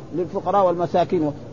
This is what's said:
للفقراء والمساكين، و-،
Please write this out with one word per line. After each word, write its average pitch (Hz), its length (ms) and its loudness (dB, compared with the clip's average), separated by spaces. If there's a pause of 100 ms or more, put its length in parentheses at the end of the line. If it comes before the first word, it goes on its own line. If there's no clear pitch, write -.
(140)
للفقراء 185 520 0
والمساكين، 175 560 2
و-، 147 100 0 (200)